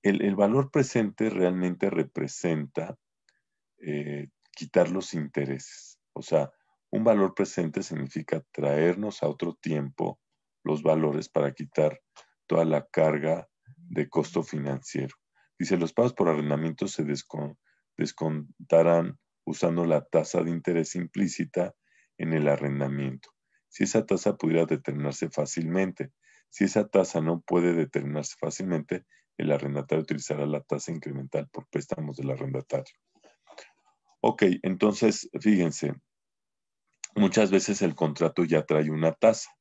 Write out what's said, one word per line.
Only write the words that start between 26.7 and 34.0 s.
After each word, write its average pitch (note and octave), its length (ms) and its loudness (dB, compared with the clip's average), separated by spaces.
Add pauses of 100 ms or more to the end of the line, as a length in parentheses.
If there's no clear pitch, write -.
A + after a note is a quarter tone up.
tasa F#2 340 2
no E2 200 0
puede F2 320 2
determinarse C#2+ 680 -2
fácilmente, E2 680 -4 (320)
el D#2 140 -2
arrendatario C#2+ 520 -2
utilizará D2 420 -4
la D2 160 -2
tasa - 300 -6
incremental C#2+ 600 -8
por C#3 180 -14
préstamos D3 480 -8
del C3+ 140 -6
arrendatario. - 640 -6 (1300)